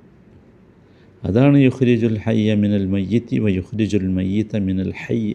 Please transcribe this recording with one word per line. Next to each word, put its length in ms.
അതാണ് 340
യുഖ്രിജുൽ 600
ഹയ്യ 360
മിനൽ 340
മയ്യിത്തി 520
വ 80
യുഖ്രിജുൽ 600
മയ്യിത്ത 500
മിനൽ 360
ഹയ്യ് 300